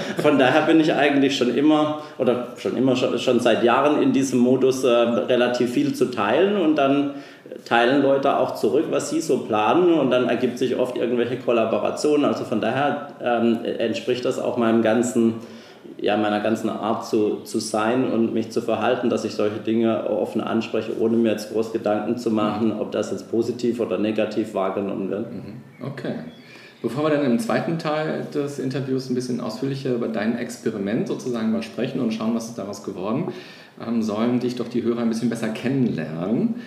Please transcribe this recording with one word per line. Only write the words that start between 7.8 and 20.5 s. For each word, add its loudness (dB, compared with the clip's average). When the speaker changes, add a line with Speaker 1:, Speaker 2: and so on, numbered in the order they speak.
Speaker 2:
Leute 2
auch 0
zurück, 2
was -2
sie -2
so 0
planen. 2
Und 4
dann 4
ergibt 0
sich 0
oft -2
irgendwelche 0
Kollaborationen. 2
Also 0
von -2
daher, -2
ähm, 2
entspricht -2
das -2
auch -2
meinem 4
ganzen, 2
ja, 0
meiner 0
ganzen -2
Art -4
zu, 0
zu -6
sein 0
und 0
mich -2
zu -2
verhalten, 0
dass 0
ich -6
solche 0
Dinge 0
offen -2
anspreche, -2